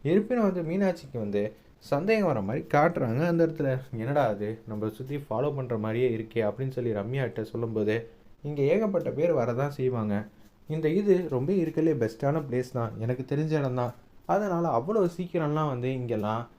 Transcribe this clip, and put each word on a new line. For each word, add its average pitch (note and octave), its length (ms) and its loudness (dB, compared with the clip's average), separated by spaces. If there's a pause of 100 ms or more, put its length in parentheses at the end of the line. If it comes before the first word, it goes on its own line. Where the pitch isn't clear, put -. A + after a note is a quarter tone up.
இருப்பினும் G#3 420 2
வந்து F3+ 180 0
மீனாட்சிக்கு F3+ 560 -2
வந்து G#2 220 0 (420)
சந்தேகம் G3 460 2
வர A#2+ 120 0
மாதிரி A#2 260 -2
காட்டுறாங்க D3 600 2
அந்த E3+ 140 2
இடத்துல. D#3 280 2 (240)
"என்னடா C3 340 0
அது, G#2 220 -2 (160)
நம்மளை G#2+ 260 -4
சுத்தி C3 260 -8
ஃபாலோ C#3 360 -2
பண்ற B2+ 240 -4
மாதிரியே A2+ 340 0
இருக்கே" A2 320 -2
அப்படின்னு C3 320 -2
சொல்லி A#2+ 180 -2
ரம்யாட்ட A2+ 500 -2
சொல்லும்போது, A2 520 0 (480)
"இங்க D3 200 -4
ஏகப்பட்ட F#3 480 2
பேர் D#3 220 2
வரதான் C3 420 0
செய்வாங்க, A2+ 400 0 (540)
இந்த D#3 200 0
இது G3 260 4 (140)
ரொம்ப C3+ 240 0
இருக்கறதுலே D#3+ 440 2
பெஸ்ட்டான C#3 440 0
பிளேஸ் B2+ 300 -4
தான், A2+ 280 -4
எனக்கு B2 260 -2
தெரிஞ்ச D#3 320 -2
இடம் B2+ 220 0
தான், A#2+ 140 -2 (340)
அதனால F3 440 0
அவ்வளோ F3+ 360 2
சீக்கிரம்லாம் D#3 640 0
வந்து B2+ 220 -2
இங்கெல்லாம் A2+ 500 -2 (160)